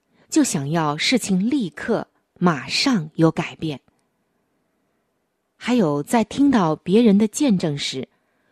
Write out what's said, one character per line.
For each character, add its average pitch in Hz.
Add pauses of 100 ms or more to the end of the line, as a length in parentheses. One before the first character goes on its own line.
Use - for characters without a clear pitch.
(280)
就 311
想 143
要 156
事 254
情 190
立 262
刻 - (320)
马 151
上 196
有 160
改 156
变。 151 (1800)
还 240
有 151
在 226
听 277
到 175
别 202
人 202
的 220
见 254
证 160
时， - (420)